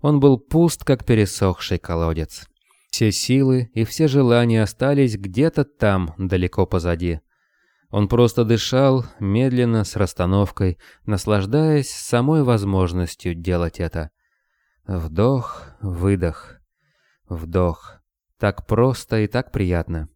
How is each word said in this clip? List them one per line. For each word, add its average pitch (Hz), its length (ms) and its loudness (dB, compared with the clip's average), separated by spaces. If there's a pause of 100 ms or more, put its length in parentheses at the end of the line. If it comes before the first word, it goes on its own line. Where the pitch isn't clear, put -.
Он 147 180 2
был 139 200 6
пуст, - 440 0
как 135 220 0
пересохший 98 720 0
колодец. 82 720 -6 (420)
Все 110 220 0
силы 131 640 0
и 117 80 0
все 156 240 0
желания 120 560 4
остались 131 520 0
где-то 107 500 -2
там, 95 520 -2
далеко 92 480 0
позади. 85 540 -2 (720)
Он 104 160 0
просто 120 380 4
дышал, 131 600 2 (140)
медленно, 117 640 0
с - 120 -8
расстановкой, 95 840 0 (260)
наслаждаясь 110 840 0
самой 139 520 0
возможностью 95 920 0
делать 85 440 -4
это. 82 300 -6 (760)
Вдох, 98 760 -2 (160)
выдох, 90 800 -2 (680)
вдох. 85 720 -4 (400)
Так - 260 -2
просто 117 540 0
и 107 80 0
так - 240 -6
приятно. 85 640 -4